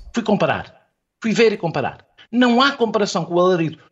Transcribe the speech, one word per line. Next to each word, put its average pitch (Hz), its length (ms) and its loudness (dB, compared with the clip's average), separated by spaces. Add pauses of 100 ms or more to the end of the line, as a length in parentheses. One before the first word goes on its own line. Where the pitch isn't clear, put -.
(140)
Fui 226 100 -4
comparar, 156 640 -2 (340)
fui 220 120 -2
ver 220 180 4
e 208 60 -4
comparar. 147 480 -6 (260)
Não 240 300 4
há 269 100 2
comparação 208 540 -2
com 175 80 -6
o 175 80 2
alarido 180 360 0 (140)